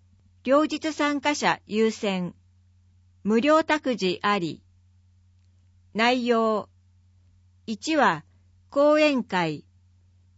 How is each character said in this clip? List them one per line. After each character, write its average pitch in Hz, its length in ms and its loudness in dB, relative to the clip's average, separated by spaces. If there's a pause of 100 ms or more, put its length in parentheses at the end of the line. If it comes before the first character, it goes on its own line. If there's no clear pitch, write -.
(460)
両 285 200 4
日 311 280 -6
参 294 260 -2
加 294 160 -2
者 190 300 -2
優 220 260 0
先。 185 440 -6 (880)
無 220 180 2
料 311 220 4
託 302 320 -2
児 185 260 -4
あ 202 180 0
り。 151 240 -8 (1300)
内 240 320 0
容。 226 440 0 (960)
一 262 300 -6
は、 196 280 2 (460)
講 294 300 4
演 294 240 2
会。 165 420 -4 (720)